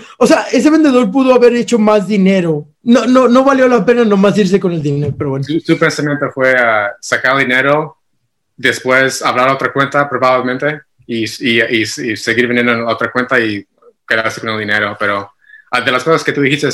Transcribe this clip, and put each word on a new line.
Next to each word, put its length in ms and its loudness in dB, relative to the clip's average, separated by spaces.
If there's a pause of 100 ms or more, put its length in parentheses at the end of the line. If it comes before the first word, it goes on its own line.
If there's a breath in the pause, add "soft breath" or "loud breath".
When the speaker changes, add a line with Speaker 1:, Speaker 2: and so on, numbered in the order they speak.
(180 loud breath)
Speaker 1:
o 80 4
sea, 260 2
ese 200 4
vendedor 400 4
pudo 240 2
haber 200 4
hecho 220 0
más 300 2
dinero. 640 0 (120)
No, 240 2
no, 220 4
no 160 4
valió 240 4
la 180 2
pena 180 2
nomás 360 2
irse 200 2
con 120 -2
el 100 -4
dinero, 340 -2
pero 140 -4
bueno. 160 -4
Speaker 2:
Su, 140 -4
su 180 0
pensamiento 560 -2
fue, 240 0
ah, 320 0 (100)
sacar 380 -2
dinero, 600 0 (600)
después 640 0
hablar 280 0
a 40 0
otra 180 -4
cuenta, 380 -2
probablemente, 720 -2 (240)
y, 200 -6
y, 360 -2
y, 220 -2
y 20 -4 (320)
seguir 300 -2
vendiendo 260 0
en 140 -2
otra 240 -4
cuenta 280 -2
y 240 -4 (440)
quedarse 340 -4
con 80 -8
el 100 -6
dinero, 400 -4
pero 300 -4 (480 soft breath)
ah, 40 0
de 100 -2
las 120 -2
cosas 200 0
que 80 -2
tú 100 -4
dijiste, 320 -2